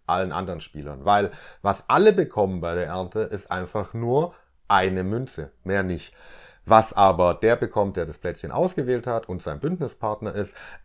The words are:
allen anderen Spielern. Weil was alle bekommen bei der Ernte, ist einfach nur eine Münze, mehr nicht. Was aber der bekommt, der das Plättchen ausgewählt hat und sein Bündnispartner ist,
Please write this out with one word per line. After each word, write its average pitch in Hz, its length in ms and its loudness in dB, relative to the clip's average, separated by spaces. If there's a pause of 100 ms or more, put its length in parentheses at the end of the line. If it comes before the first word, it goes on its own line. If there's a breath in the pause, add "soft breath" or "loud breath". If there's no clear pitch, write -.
allen 90 260 0
anderen 87 300 -6
Spielern. 71 420 -12
Weil 101 280 4 (280 loud breath)
was 98 260 -2
alle 185 280 6
bekommen 98 480 0
bei 85 120 -2
der 87 120 -2
Ernte, 92 340 -6
ist 104 300 -8
einfach 92 420 -6
nur 127 420 -2 (340 soft breath)
eine 92 360 2
Münze, 104 460 -6 (140)
mehr 98 180 0
nicht. 90 320 -6 (500 loud breath)
Was 110 300 6
aber 90 400 6
der 113 220 2
bekommt, 101 420 -2
der 82 80 -4
das 78 100 -12
Plättchen 78 360 -8
ausgewählt 127 540 -2
hat 117 220 -4
und 90 140 -8
sein 76 180 -8
Bündnispartner 117 720 -6
ist, 101 200 -6 (300 loud breath)